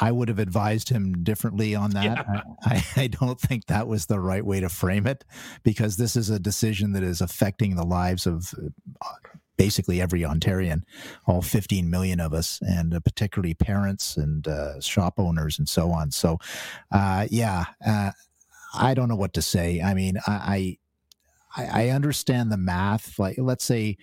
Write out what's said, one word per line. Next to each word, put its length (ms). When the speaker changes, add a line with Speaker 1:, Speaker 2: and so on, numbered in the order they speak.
Speaker 1:
I 100
would 180
have 100
advised 500
him 340
differently 520
on 160
that. 140
Speaker 2:
Yeah. 360
Speaker 1:
I, 180
I, 60
<laughs> 0
I 60
don't 300
think 280
that 200
was 200
the 120
right 260
way 160
to 100
frame 360
it, 180
because 360
this 180
is 140
a 100
decision 520
that 100
is 180
affecting 560
the 80
lives 420
of, 280
uh, 60
basically 420
every 220
Ontarian, 600
all 160
fifteen 480
million 280
of 140
us, 300
and, 320
uh, 60
particularly 540
parents 600
and, 320
uh, 320
shop 400
owners 380
and 100
so 240
on. 180
So, 280
uh, 400
yeah, 360
uh, 260
I 200
don't 160
know 60
what 180
to 80
say. 400
I 100
mean, 240
I, 60
I, 460
I, 300
I 60
understand 600
the 60
math. 640
Like, 200
let's 260
say 380